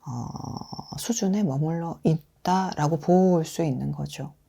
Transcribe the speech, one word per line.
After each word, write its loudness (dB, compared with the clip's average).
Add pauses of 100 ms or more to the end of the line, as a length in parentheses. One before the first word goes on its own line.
어, -8 (720)
수준에 -2
머물러 -2
있다라고 0
볼 6
수 -2
있는 0
거죠. -8 (140)